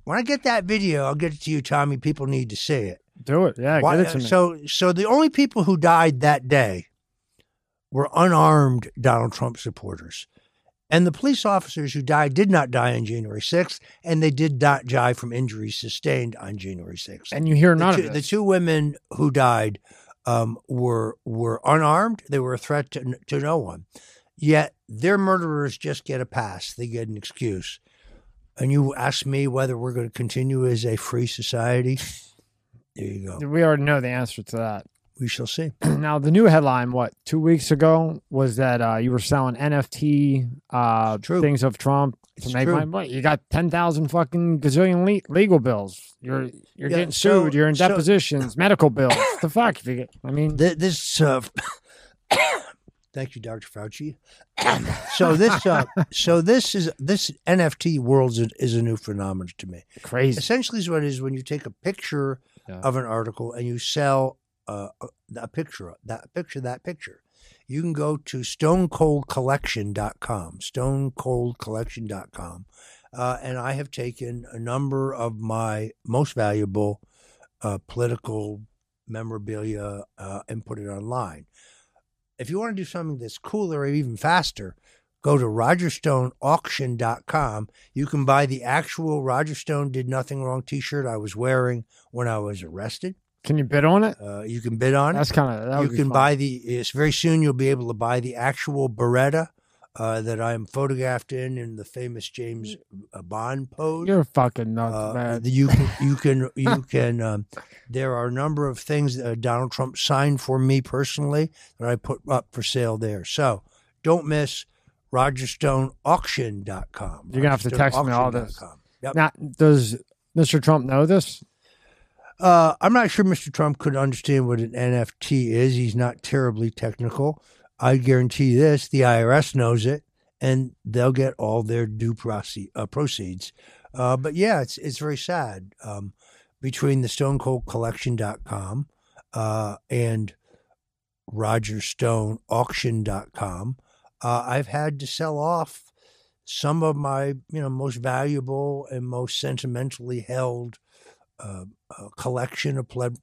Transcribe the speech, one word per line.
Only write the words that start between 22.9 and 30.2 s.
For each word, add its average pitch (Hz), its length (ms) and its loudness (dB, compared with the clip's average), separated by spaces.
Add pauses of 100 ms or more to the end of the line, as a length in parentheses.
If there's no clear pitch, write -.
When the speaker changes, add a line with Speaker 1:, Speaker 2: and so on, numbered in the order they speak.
Speaker 1:
to, 127 240 -6 (120)
to 143 120 -4
no 151 180 0
one. 85 280 -6 (520)
Yet 151 360 4 (140)
their 156 300 0
murderers 170 600 0
just 147 280 -8
get 131 160 -4
a 127 40 -6
pass. 98 480 -8
They 120 140 -8
get 117 220 -8
an 107 80 -10
excuse. 101 600 -8 (800)
And 131 140 0
you 139 240 4
ask 131 300 -2
me 139 220 0
whether 127 300 -2
we're 120 160 -6
gonna 117 160 -4
continue 127 580 -2